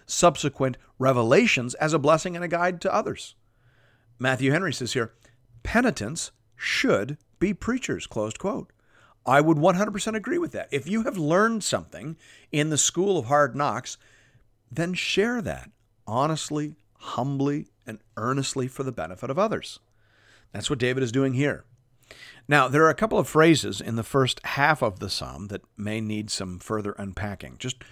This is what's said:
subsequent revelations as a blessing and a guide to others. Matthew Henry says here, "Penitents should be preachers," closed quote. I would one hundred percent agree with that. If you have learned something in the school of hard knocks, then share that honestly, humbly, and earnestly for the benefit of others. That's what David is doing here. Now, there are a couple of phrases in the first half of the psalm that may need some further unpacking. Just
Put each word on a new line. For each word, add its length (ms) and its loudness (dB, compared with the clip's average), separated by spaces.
subsequent 720 2
revelations 760 4
as 180 0
a 60 2
blessing 360 2
and 100 -6
a 40 -6
guide 320 -2
to 140 -2
others. 400 -4
Matthew 320 0
Henry 220 0
says 220 -6
here, 180 -2
"Penitents 680 -2
should 600 0
be 140 2
preachers," 540 -4
closed 320 -6
quote. 340 -6
I 160 6
would 160 4
one 160 6
hundred 180 0
percent 240 -4
agree 220 -4
with 140 -4
that. 180 -8
If 180 -4
you 140 0
have 160 -4
learned 440 2
something 540 -6
in 200 0
the 80 0
school 400 2
of 80 -4
hard 280 4
knocks, 440 -4
then 240 -4
share 480 0
that 280 -8
honestly, 720 -2
humbly, 680 -2
and 140 -14
earnestly 520 -2
for 160 -8
the 80 -6
benefit 360 -8
of 80 -4
others. 440 -4
That's 180 -6
what 80 -2
David 240 0
is 80 -2
doing 240 2
here. 300 0
Now, 220 4
there 160 6
are 60 8
a 40 2
couple 240 0
of 80 2
phrases 540 4
in 160 -4
the 80 -2
first 400 2
half 400 2
of 160 -4
the 100 -6
psalm 380 -8
that 160 -10
may 240 -6
need 300 -6
some 300 -6
further 320 -4
unpacking. 640 -10
Just 340 -8